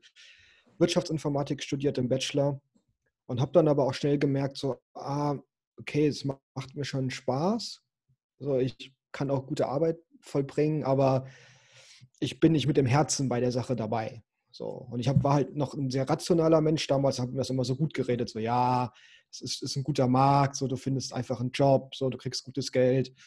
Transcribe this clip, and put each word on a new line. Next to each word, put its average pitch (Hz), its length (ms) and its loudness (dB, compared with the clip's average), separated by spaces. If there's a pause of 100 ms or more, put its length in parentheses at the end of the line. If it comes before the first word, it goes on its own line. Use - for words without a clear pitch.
(760)
Wirtschaftsinformatik 151 840 -2
studiert 139 340 -2
im 127 120 0
Bachelor 139 520 0 (640)
und 123 160 -4
habe 143 120 -2
dann 160 140 6
aber 143 180 4
auch 131 100 -2
schnell 143 240 0
gemerkt, 139 380 0
so, 131 200 -4 (160)
ah, 147 420 -4 (440)
okay, 151 260 0
es - 200 0
ma-, 139 140 -6 (140)
macht - 220 -10
mir 139 100 -6
schon 131 240 -4
Spaß. 165 720 -4 (560)
So, 135 220 0
ich - 340 -4 (180)
kann 139 200 -4
auch 131 160 -2
gute 139 200 -2
Arbeit 165 300 0 (220)
vollbringen, 151 640 -2
aber 135 420 4 (920)
ich 135 200 -4
bin 160 120 6
nicht 139 160 2
mit 151 100 0
dem 139 80 4
Herzen 135 440 2
bei 120 100 0
der 123 120 0
Sache 123 240 -2
dabei. 113 480 -4 (280)
So, - 380 -12
und 120 100 -6
ich 113 80 -2
hab, 135 160 4
war 139 100 4
halt 143 220 0
noch 147 180 -4
ein 139 180 -4
sehr 135 180 -2
rationaler 160 520 4
Mensch 156 260 0
damals, 135 320 2
hab 123 100 -2
mir 135 80 -8
das 131 120 -2
immer 131 140 -2
so 127 120 -2
gut 151 180 -2
geredet, 120 360 -2
so, 110 100 -8
ja, 123 520 0 (380)
es - 120 -18
ist, - 200 -8
ist - 140 -6
ein 135 80 -2
guter 139 240 2
Markt, 139 480 4
so, 135 120 -4
du 131 100 -4
findest 131 360 -4
einfach 120 260 -4
einen 123 120 -4
Job, 135 440 2
so, 135 140 -2
du 127 80 -6
kriegst - 260 -8
gutes 131 280 -8
Geld. 127 420 2 (140)